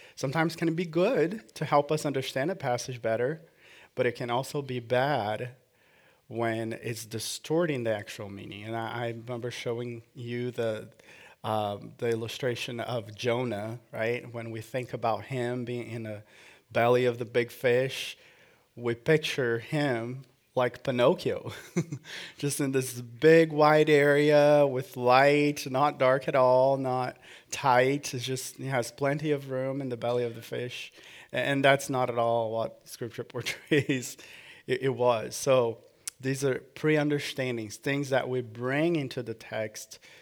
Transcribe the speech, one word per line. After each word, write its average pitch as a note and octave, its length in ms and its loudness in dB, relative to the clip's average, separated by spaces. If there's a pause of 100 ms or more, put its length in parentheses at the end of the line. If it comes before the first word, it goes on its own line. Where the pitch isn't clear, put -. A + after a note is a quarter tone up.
(160)
sometimes D#3+ 400 -2
can E3 180 -2
be F3 120 -4
good E3 680 0
to - 120 -6
help D3 260 2
us D#3 140 -2
understand C3+ 440 -4
a F#3+ 60 -4
passage B2 460 -6
better, A#2+ 400 -2 (520)
but B2+ 140 0
it A#2 80 0
can A#2+ 140 -6
also C3 320 -4
be B2+ 180 -6
bad A#2+ 720 -2 (800)
when A2+ 440 -2 (100)
it's A2+ 220 -8
distorting C#3 760 -4
the A2+ 100 0
actual G#2 360 -8
meaning. G2 340 -12
And A2+ 120 -8
I, A2+ 300 -6
I - 20 -4
remember A#2 440 -8
showing A#2+ 520 -8 (100)
you A#2+ 380 -6
the, A2+ 360 -4 (560)
um, G#2+ 540 -4
the A#2+ 120 -2
illustration A#2 680 -4
of A2 360 -8
Jonah, A#2 640 -4 (120)
right? A#2+ 400 -4
When A#2 200 -10
we A2 100 -10
think B2 320 -8
about A2 320 -2
him B2 400 -6
being A#2+ 240 -8
in A2+ 140 -10
the G#2+ 180 -10 (500)
belly B2 340 4
of A#2+ 120 0
the A#2+ 80 -8
big A#2 260 -2
fish, B2+ 640 0 (600)
we A#2+ 180 -2
picture C3 640 0
him B2+ 640 -2 (320)
like B2 300 -2
Pinocchio, B2 680 0 (240)
<laughs> - 640 -8
just C#3+ 220 -4
in C#3 140 0
this B2+ 280 -2
big D#3+ 500 8
wide D3+ 380 6
area D3 800 8
with B2+ 300 -6
light, C#3+ 720 6
not C#3 280 2
dark C3+ 300 4
at C3+ 80 0
all, C3 420 6
not B2+ 400 -4 (320)
tight. C3 640 2
It's B2 100 -6
just, B2+ 340 -8
he C3 80 -10
has C3 260 -2
plenty D3 400 -2
of C#3 180 -4
room C3 320 -4
in C3+ 80 -6
the A#2+ 80 -6
belly A#2+ 280 -2
of A#2 100 -8
the A#2 80 -14
fish. B2 500 -10 (400)
A-, - 40 -4
and C3+ 280 0
that's C#3 240 4
not B2+ 220 0
at A#2+ 80 -2
all A#2 320 2
what A2+ 320 -6
Scripture A#2+ 400 -12
<laughs> - 0 -
portrays - 920 -2 (500)
it, B2+ 160 -2
it C3+ 120 -2
was. A#2+ 400 0
So A#2+ 440 2 (420)
these C3 220 -2
are C3 160 0 (160)
pre-understandings, C#3+ 1000 -2
things C#3 320 -4
that B2+ 180 0
we B2+ 140 -2
bring C3 540 -2
into C3 280 -6
the A2+ 100 -8
text - 640 -10 (220)